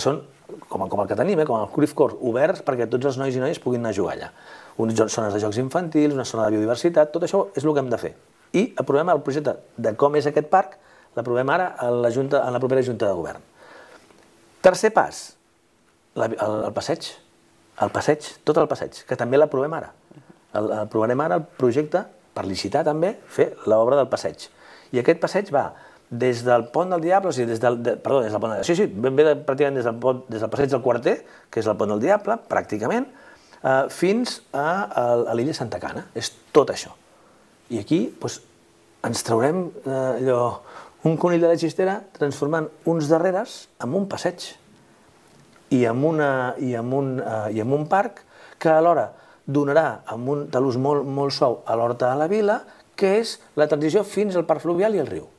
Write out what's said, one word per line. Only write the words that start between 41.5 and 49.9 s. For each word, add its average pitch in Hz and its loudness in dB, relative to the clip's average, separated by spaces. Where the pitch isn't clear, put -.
xistera 185 -2
transformant 147 -2
uns 160 0
darreres 180 0
en 123 -4
un 202 0
passeig - -6
i 123 4
en 120 0
una, 139 0
i 127 -4
en 117 -4
un, 135 -2
eh, 110 -4
i 110 -2
en 123 -2
un 151 -2
parc 202 0
que 165 2
alhora 160 6
donarà 143 2